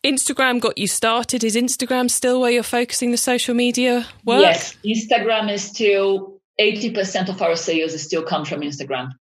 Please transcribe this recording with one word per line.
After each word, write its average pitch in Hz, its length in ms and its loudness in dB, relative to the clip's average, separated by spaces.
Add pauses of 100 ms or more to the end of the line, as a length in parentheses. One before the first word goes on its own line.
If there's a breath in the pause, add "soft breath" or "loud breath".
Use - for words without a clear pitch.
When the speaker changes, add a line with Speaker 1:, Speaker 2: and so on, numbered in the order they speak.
Speaker 1:
Instagram 262 560 0
got 220 180 -2
you 196 100 -2
started. 233 540 0
Is 220 140 0
Instagram 247 560 0
still 254 300 2
where 240 100 2
you're 240 120 2
focusing 240 480 -2
the 240 60 0
social 247 380 0
media 247 500 2 (200)
work? 233 160 6
Speaker 2:
Yes, - 440 4
Instagram 220 640 0
is 202 140 -4
still, 196 680 0 (240)
eighty 214 320 0
percent 196 380 -2
of 185 140 -6
our 170 140 2
sales 160 460 -2
still 165 220 -4
come 156 220 -4
from 147 160 -6
Instagram. 135 480 -6 (140)